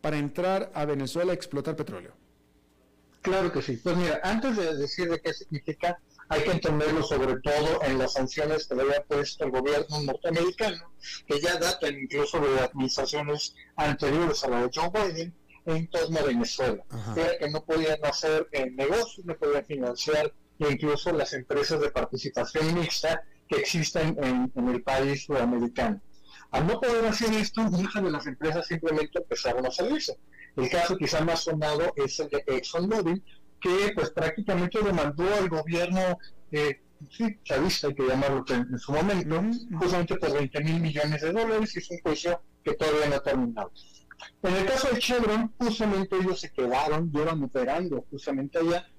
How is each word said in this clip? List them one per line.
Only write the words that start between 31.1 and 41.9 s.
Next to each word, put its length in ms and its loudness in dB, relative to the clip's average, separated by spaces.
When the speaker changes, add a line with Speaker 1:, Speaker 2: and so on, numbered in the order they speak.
Speaker 2:
más 200 2
sonado 520 0
es 240 -2
el 100 -4
de 180 -2
ExxonMobil, 760 0
que 320 2
pues 160 -2
prácticamente 720 0
demandó 540 2
al 120 2
gobierno, 720 0
eh, 300 0
sí, 340 -2
chavista, 440 2
hay 60 0
que 140 2
llamarlo 420 2
en, 120 2
en 180 -4
su 120 -6
momento, 480 2
Speaker 1:
Ujú. 380 -2
Speaker 2:
justamente 380 2
por 180 0
veinte 300 0
mil 180 2
millones 400 0
de 100 0
dólares, 440 2
y 40 -4
es 120 -10